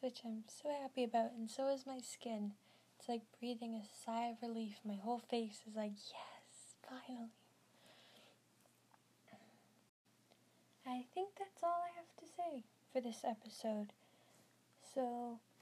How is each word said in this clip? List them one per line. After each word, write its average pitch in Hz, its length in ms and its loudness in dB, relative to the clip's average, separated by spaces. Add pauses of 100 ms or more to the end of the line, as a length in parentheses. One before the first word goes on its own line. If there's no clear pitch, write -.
which 247 240 0
I'm 220 240 -2
so - 220 -2
happy 269 340 2
about, 233 280 6
and 226 180 -2
so 269 180 2
is 269 180 2
my 262 120 -4
skin, 214 540 -2 (560)
like 233 140 2 (160)
breathing 233 360 -2
a 220 80 -2 (220)
sigh 233 240 2
of 233 140 -4
relief. 226 420 0
My 208 120 0
whole 226 220 2
face 226 500 0
is 214 80 -8
like, 214 160 2 (200)
"Yes, - 640 -14 (120)
finally." 254 420 -6 (3500)
I 247 160 0 (100)
think 381 220 4
that's 392 280 -4
all 349 180 6
I 349 160 -4
have 339 220 -12
to 330 60 -14 (100)
say 320 260 0 (300)
for 262 80 4
this 233 240 -2
episode. 214 680 0 (1040)
So, 240 460 0 (220)